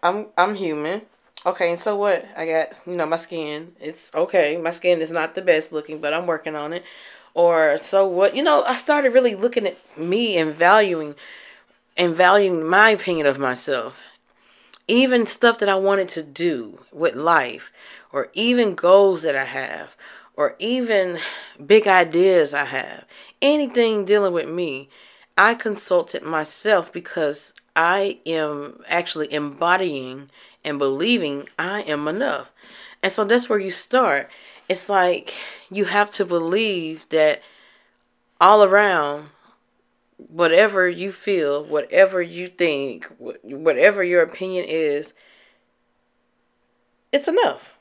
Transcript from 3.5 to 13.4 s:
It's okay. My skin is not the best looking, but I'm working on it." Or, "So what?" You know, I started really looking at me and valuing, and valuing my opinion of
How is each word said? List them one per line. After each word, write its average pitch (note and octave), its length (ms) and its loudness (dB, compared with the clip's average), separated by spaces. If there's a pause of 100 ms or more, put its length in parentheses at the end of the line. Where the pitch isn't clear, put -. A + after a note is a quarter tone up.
It's - 340 -16
okay. E3+ 420 0
My E3 140 -4
skin E3+ 300 0
is D#3+ 100 -6
not E3 240 -4
the F#3+ 80 -8
best D#3+ 300 0
looking, D3+ 280 -10
but D3+ 140 -4
I'm F3 120 -4
working D#3 280 -6
on D3+ 180 -8
it." F3 120 -10 (500)
Or, D#3+ 440 4
"So G3 280 2
what?" F#3+ 300 2
You C#4 80 -2
know, D4 180 4
I B3+ 140 -2
started C#4+ 360 0
really B3 220 4
looking G#3+ 320 -2
at F3+ 100 -4 (220)
me F#3+ 400 0
and D#3 160 0
valuing, E3+ 600 2 (800)
and F3 180 0
valuing F3+ 500 2
my G3+ 260 4
opinion F3 360 -2
of C3+ 140 0